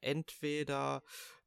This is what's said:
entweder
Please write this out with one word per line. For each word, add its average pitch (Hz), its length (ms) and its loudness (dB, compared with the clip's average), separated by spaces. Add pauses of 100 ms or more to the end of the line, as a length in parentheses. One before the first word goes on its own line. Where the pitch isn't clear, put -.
entweder 143 1000 2 (440)